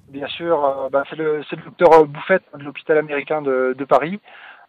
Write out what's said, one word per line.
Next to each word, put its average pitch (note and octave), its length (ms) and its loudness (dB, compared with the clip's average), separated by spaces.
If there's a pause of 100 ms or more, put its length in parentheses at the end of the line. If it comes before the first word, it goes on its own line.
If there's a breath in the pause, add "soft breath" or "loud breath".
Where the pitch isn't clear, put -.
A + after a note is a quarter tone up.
(100)
Bien C#3 180 -10
sûr, E3 340 -2
euh, C3+ 280 -2
bah, C#3 180 0
c'est D3+ 80 -14
le, D3+ 320 -2
c'est E3 80 -10
le D#3+ 60 -14
docteur D#3+ 420 6
Bouffette D3+ 380 -2 (120)
de C#3+ 80 -18
l'hôpital D3+ 360 -2
américain D3+ 420 -4
de, C3 360 0
de C#3 100 -8
Paris, D3+ 340 0 (480 loud breath)